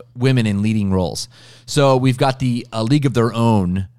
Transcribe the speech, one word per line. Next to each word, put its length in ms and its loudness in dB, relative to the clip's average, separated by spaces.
women 300 2
in 160 0
leading 280 0
roles. 380 -2
So 300 2
we've 220 0
got 200 0
the, 340 -4
uh, 100 -4
League 220 2
of 100 0
Their 180 0
Own 560 0